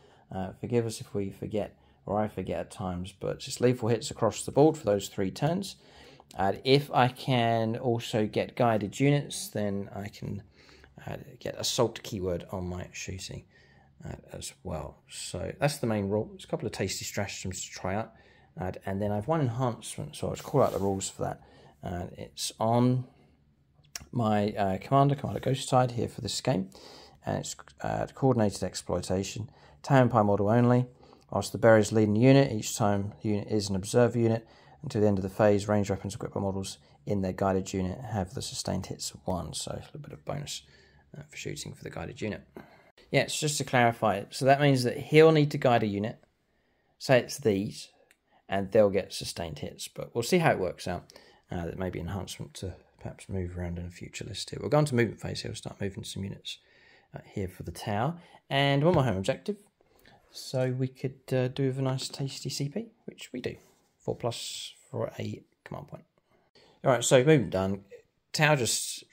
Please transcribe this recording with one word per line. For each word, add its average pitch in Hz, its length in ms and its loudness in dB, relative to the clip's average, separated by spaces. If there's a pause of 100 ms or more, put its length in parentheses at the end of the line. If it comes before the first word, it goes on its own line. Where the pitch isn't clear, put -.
(340)
Uh, 95 240 -6
forgive 117 280 0
us - 160 -8
if - 100 -18
we 101 160 -2
forget, 101 500 -6 (280)
or 101 120 0
I 107 100 0
forget 87 320 -6
at 87 100 -10
times, 92 420 -6
but - 340 -8
it's - 140 -8
lethal 123 300 2
hits 113 200 -2
across - 360 -2
the 107 60 -8
board 151 260 6
for - 80 -6
those 101 220 2
three 95 220 -2
turns. 175 460 -4 (580)
And 98 300 0
if 143 280 4
I 127 160 6
can 117 680 2
also 117 500 0
get 107 300 -4
guided 110 420 2
units, 143 520 0
then 101 440 -4
I 101 140 -10
can, 104 340 -10 (640)
uh, - 120 -8 (220)
get - 180 -8
assault - 440 -2
keyword 90 480 -4
on 90 160 -6
my 90 260 -8
shooting, 92 520 -12 (640)
uh, - 60 -10 (160)
as 90 220 -12 (100)
well. 82 480 -10
So - 480 -8
that's 147 200 0
the 123 100 -2
main 104 200 0
rule. 104 220 0
There's - 140 -16
a - 20 -18
couple - 200 -6
of 101 60 -4
tasty 101 320 -4
stratagems 98 600 -6
to - 80 -16
try 92 240 -4
out. 113 160 -6 (460)
Uh, 92 120 -4 (160)
and 98 160 -4
then 104 80 0
I've 104 160 -2
one 160 140 0
enhancement, 120 760 -4
so - 140 -4
I'll - 60 -4
just - 100 -12
call 135 180 4
out - 80 4
the - 80 -2
rules 98 320 -2
for - 120 -10
that. - 200 -6 (400)
Uh, 90 240 -6 (100)
it's - 440 -10
on 123 480 4 (1040)
my, 107 380 2
uh, 95 280 0
commander, 139 380 4
Commander - 240 -6
Ghost - 280 -2
Tide 127 220 4
here 110 160 -2
for - 140 -10
this 107 200 -6
game. - 300 -2 (560)
And 101 120 -2
it's, - 180 -8 (240)
uh, - 340 -2
coordinated 113 480 2
exploitation. 92 880 -4 (320)
Tau 139 140 2
Empire 120 260 6
model 101 260 4
only. 120 380 6 (460)
Whilst 98 180 -2
the 98 80 -8
bearer 113 200 10
is 101 120 4
leading 110 240 4
unit, 135 380 8
each - 240 -4
time 101 440 2
the 110 100 -2
unit 104 200 -2
is 104 180 0
an 98 60 -2
observer 117 460 2
unit, 113 260 2 (380)
until - 160 -2
the 104 80 8
end 101 100 4
of 92 60 -2
the 98 40 -4
phase, 104 380 4
range 104 240 2
weapons 98 240 -4
equipped - 200 -10
by 104 60 -4
models 98 380 -4 (260)
in 101 180 -2
their 92 100 -2
guided 95 400 0
unit 92 280 -4
have 104 340 -4
the 101 80 -8
sustained - 440 -4
hits - 240 -8
of - 140 -20
one. 87 300 -6
So - 180 -8
a - 100 -10
little - 160 -18
bit 147 140 -16
of - 120 -20
bonus, - 380 -8 (540)
uh, 147 120 -16
for - 80 -20
shooting - 380 -10
for - 80 -20
the - 80 -14
guided 90 300 -12
unit. 104 260 -6 (640)
Yeah, 135 160 4
so - 200 -4
just 147 100 -2
to 131 80 -4
clarify, 117 640 2
so - 160 -6
that 139 160 6
means 139 220 6
that 120 160 0
he'll 156 340 8
need 147 200 4
to 147 60 -4
guide 120 240 4
a 110 40 0
unit, 101 360 -4 (760)
say 131 200 4
it's - 200 -2
these, 104 500 0 (600)
and 98 200 -2
they'll 107 200 6
get - 240 -2
sustained 87 460 -8
hits. - 280 -10
But - 260 -14
we'll 120 80 -2
see 185 140 2
how 160 140 4
it 98 80 2
works - 280 -4
out. - 240 -8 (400)
Uh, 87 140 -6
that 85 140 -8
may 92 100 -4
be 90 120 -6
enhancement 90 540 -8
to 90 200 -10 (240)
perhaps - 280 -14
move 90 300 -6
around 87 220 -6
in 87 80 -10
a 87 40 -12
future - 360 -14
list - 240 -10
here. - 100 -10
We'll 101 80 -6
go 139 80 2
on 151 80 4
to 147 100 -2
movement 117 280 0
phase 98 180 -6
here. 113 100 -8
We'll 110 60 -10
start - 240 -12
moving 101 240 -6
some - 180 -10
units, - 360 -12 (560)
uh, - 100 -12
here 95 240 -8
for - 140 -16
the 92 100 -10
Tau. 120 440 -2 (340)
And 139 340 2
one 175 80 6
more 147 120 4
home 107 120 0
objective. - 400 -2 (720)
So 127 420 -4
we 131 160 -2
could, - 440 -8
uh, 127 160 2
do 135 200 -2
with 127 100 -2
a 135 40 -2
nice 131 260 -2
tasty - 420 -8
C 139 180 -4
P, 226 200 -8 (180)
which - 260 -16
we - 80 -8
do. - 160 -8 (400)
Four - 200 -6
plus - 580 -8 (160)
for 113 280 -4
a 107 240 -8 (220)
command - 240 -14
point. - 160 -18 (800)
All 139 60 4
right, 120 120 4
so 131 220 6
movement 131 280 6
done. 95 320 0 (500)
Tau 151 200 4
just - 580 -2